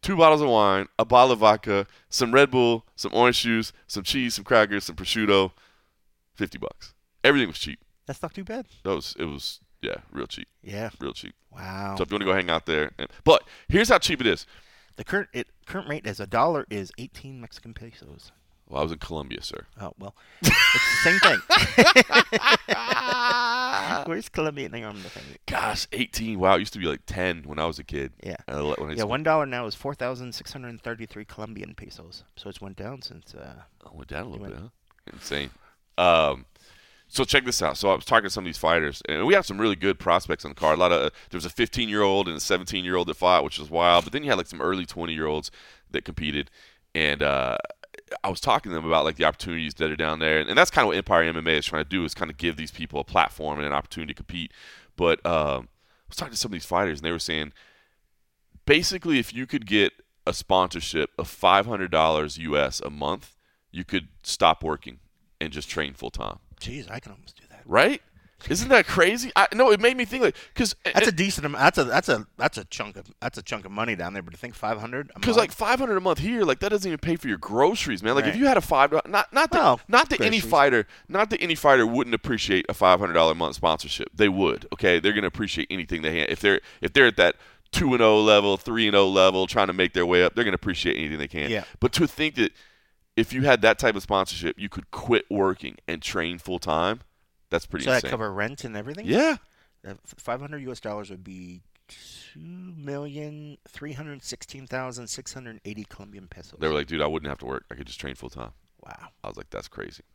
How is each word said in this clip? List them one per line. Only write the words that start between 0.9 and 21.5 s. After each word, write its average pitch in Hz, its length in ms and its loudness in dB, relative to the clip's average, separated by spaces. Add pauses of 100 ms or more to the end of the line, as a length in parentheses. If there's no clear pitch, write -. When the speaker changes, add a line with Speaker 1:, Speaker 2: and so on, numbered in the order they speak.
Speaker 1:
a 113 60 4
bottle 123 260 8
of 113 80 2
vodka, 104 480 4 (200)
some 120 280 -2
Red 135 160 6
Bull, 120 340 2 (100)
some - 200 -8
orange 123 260 4
juice, 113 320 -2 (140)
some 101 160 -8
cheese, 127 320 -4
some 101 80 -10
crackers, 104 400 4
some 82 120 -12
prosciutto. 98 580 2 (840)
Fifty - 240 -6
bucks. - 340 -14 (300)
Everything 135 240 4
was 80 100 -10
cheap. - 220 -10 (260)
Speaker 2:
That's - 160 -12
not 160 100 -12
too 196 120 -14
bad. 220 240 -12 (160)
Speaker 1:
That 95 100 -2
was, 71 240 -6
it 78 80 -6
was, 71 340 -10 (220)
yeah, - 140 -8 (160)
real 64 160 -8
cheap. - 200 -14 (140)
Speaker 2:
Yeah. 104 380 -10
Speaker 1:
Real 65 140 -8
cheap. - 200 -16 (180)
Speaker 2:
Wow. 95 460 -10
Speaker 1:
So 95 60 -4
if 76 80 -6
you - 20 -6
wanna 101 120 -4
go 95 100 2
hang 90 160 0
out 82 160 -2
there, 76 320 -2
and, - 100 -10 (140)
but 160 180 6 (260)
here's 220 220 2
how 220 80 6
cheap 147 240 -2
it 120 60 2
is. - 180 0 (520)
Speaker 2:
The 120 60 -14
current, 196 300 -6
it, 120 140 -8 (180)
current 185 240 -12
rate 151 160 -8
is 104 140 -8
a 101 80 -10
dollar 135 420 0
is 101 300 -8
eighteen 131 420 -16
Mexican 113 320 -20
pesos. - 580 -20 (360)
Speaker 1:
Well, 69 140 -6
I - 20 0
was 80 80 -4
in 78 80 -10
Colombia, 67 420 -10
sir. - 240 -12 (160)
Speaker 2:
Oh, 95 160 -14
well, 98 160 -18 (300)
it's - 80 6
the - 580 2
same 190 120 4
thing. 135 180 4 (1300)